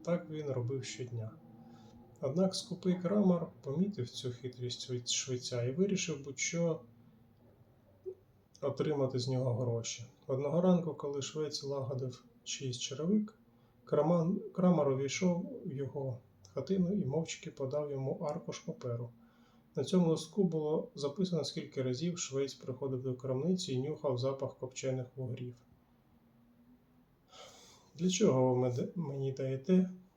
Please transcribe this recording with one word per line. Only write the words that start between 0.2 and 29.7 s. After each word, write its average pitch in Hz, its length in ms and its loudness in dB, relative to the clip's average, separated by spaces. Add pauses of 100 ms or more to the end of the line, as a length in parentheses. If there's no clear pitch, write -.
він 156 200 -6
робив 123 360 -2
щодня. 117 460 -8 (880)
Однак 170 340 2
скупий 180 400 0
крамар 180 520 4 (140)
помітив 143 480 -2
цю - 220 -6
хитрість 123 500 -8
швець-, 123 320 -4
швеця 123 500 -2
і 127 80 0
вирішив 165 540 0
будь-що 165 540 0 (1800)
отримати 139 580 0
з 123 80 -2
нього 127 260 0
гроші. 117 520 -2 (220)
Одного 139 340 2
ранку, 175 320 6
коли 143 280 -4
швець 151 420 -4
лагодив 131 600 -4 (200)
чийсь 127 340 -6
черевик, 190 580 0 (500)
краман-, 165 540 4 (140)
крамар 165 360 6
увійшов 170 760 0
в 160 80 -6
його 135 440 -4 (360)
хатину 180 400 2
і 185 120 0
мовчки 151 460 -4
подав 143 400 -2
йому 139 200 -2
аркуш 156 480 -6
паперу. 120 500 -6 (680)
На 143 80 0
цьому 175 260 4
листку 160 340 0
було 156 520 0
записано, 151 480 -2
скільки - 400 -6
разів 151 360 -2
швець 135 340 -4
приходив 131 480 -6
до 131 120 -2
крамниці 135 600 -2
і 127 60 0
нюхав 143 380 -2
запах 135 400 -2
копчених 127 480 -4 (100)
вугрів. 123 380 -8 (2500)
«Для 170 140 2
чого 131 400 6
ви 127 120 4
меде-, 127 340 0
мені 139 360 -2
даєте 135 580 4 (260)